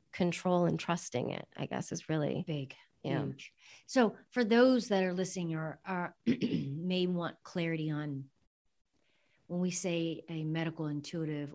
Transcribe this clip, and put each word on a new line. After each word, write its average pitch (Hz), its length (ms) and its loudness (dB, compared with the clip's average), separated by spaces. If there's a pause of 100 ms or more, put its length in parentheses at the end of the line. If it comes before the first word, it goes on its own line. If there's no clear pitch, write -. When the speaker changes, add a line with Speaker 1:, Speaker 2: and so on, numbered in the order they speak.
(120)
Speaker 1:
control 175 540 2
and 165 140 2
trusting - 520 -2
it, - 160 -6 (100)
I - 100 -4
guess, - 240 -6
is - 180 -8
really 156 380 0
Speaker 2:
Big, 143 280 -6 (280)
Speaker 1:
Yeah. 139 220 0
Speaker 2:
huge. - 280 -10 (340)
So 233 300 4 (140)
for 247 140 0
those 240 440 6
that 190 140 4
are 185 100 2
listening 175 420 -2
or 156 300 -6
are, 180 360 -4
<clears throat> - 60 -20
may 180 800 0
want 175 360 -2
clarity 165 480 -2
on 147 380 -4 (1200)
when 175 120 -2
we 180 100 2
say 170 560 -2
a 160 160 -4
medical 160 440 -2
intuitive 147 680 -4